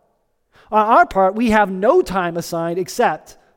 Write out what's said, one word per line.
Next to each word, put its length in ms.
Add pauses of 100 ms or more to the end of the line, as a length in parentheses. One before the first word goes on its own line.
(720)
On 120
our 220
part, 300
we 160
have 180
no 320
time 360
assigned 420
except 580 (200)